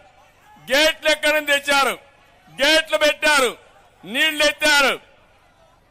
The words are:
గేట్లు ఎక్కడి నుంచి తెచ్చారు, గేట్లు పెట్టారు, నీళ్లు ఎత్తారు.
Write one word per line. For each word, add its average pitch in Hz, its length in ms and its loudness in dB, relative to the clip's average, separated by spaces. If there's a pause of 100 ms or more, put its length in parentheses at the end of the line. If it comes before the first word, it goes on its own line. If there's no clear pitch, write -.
(720)
గేట్లు 311 380 0
ఎక్కడి 302 300 0
నుంచి 294 200 -2
తెచ్చారు, 277 380 0 (640)
గేట్లు 311 360 2
పెట్టారు, 294 580 0 (480)
నీళ్లు 302 400 -2
ఎత్తారు. 294 560 0 (920)